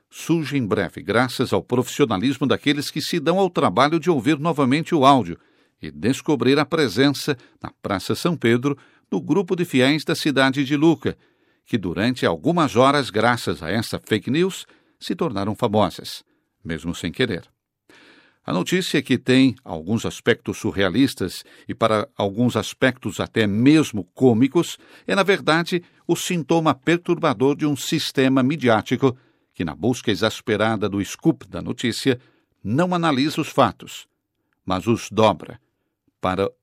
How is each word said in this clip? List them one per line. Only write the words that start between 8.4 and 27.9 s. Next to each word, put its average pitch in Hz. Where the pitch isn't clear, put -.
do 277
grupo 185
de 165
fiéis 139
da 160
cidade 135
de 135
Lucca, 143
que 120
durante 98
algumas 131
horas, 131
graças 107
a 78
essa 101
fake 107
news, 175
se -
tornaram 107
famosas, 104
mesmo 82
sem 82
querer. 113
A -
notícia, 180
que 123
tem 131
alguns 95
aspectos -
surrealistas 98
e, -
para 110
alguns 110
aspectos, 117
até 107
mesmo 117
cômicos, 139
é, 180
na 196
verdade, 170
o 170
sintoma 165
perturbador 156
de 151
um 143
sistema 135